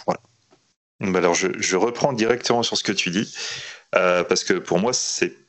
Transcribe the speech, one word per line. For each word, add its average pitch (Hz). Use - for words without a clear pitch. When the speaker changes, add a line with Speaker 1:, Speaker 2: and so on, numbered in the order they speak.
Speaker 1:
Voilà. -
Speaker 2:
Bah 95
alors, 85
je, 92
je 92
reprends 120
directement 120
sur 113
ce -
que 107
tu 95
dis, 90
euh, 90
parce 90
que -
pour 85
moi, 113
c'est, -